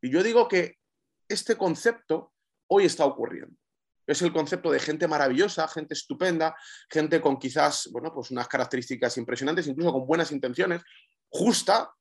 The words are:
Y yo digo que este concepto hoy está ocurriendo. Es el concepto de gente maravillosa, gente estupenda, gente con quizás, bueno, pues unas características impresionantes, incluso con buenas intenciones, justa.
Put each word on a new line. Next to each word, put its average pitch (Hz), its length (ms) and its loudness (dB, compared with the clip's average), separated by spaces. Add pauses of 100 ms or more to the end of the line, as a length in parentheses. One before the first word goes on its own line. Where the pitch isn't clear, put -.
Y 127 120 -4
yo 170 100 4
digo 226 240 4
que 180 300 0 (500)
este - 300 -2
concepto 170 760 -2 (340)
hoy 196 160 6
está 165 200 4
ocurriendo. 113 520 -4 (500)
Es 143 160 0
el 170 100 2
concepto 165 400 -2
de 139 80 2
gente 151 260 -2
maravillosa, 156 640 2
gente 151 260 -10
estupenda, 160 600 -2 (320)
gente 156 320 2
con 139 180 2
quizás, 143 540 0
bueno, 160 200 -8
pues 131 200 -10
unas 123 160 -6
características 123 680 -2
impresionantes, 135 520 -4
incluso 151 240 0
con 131 140 -2
buenas 156 260 0
intenciones, 139 500 -2 (460)
justa. - 720 0